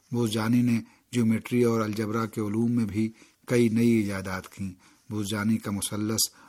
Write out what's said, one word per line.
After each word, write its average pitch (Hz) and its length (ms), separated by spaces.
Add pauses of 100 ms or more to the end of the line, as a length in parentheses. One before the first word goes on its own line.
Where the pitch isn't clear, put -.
(120)
بوزجانی 117 500
نے 117 200 (300)
جیومیٹری 117 520
اور 113 180
الجبرا 107 440
کے 110 160
علوم 110 300
میں 120 140
بھی 107 260 (360)
کئی 120 220
نئی 117 200
ایجادات 95 600
کیں۔ 95 240 (360)
بوزجانی 107 480
کا 107 140
مثلث 104 480 (300)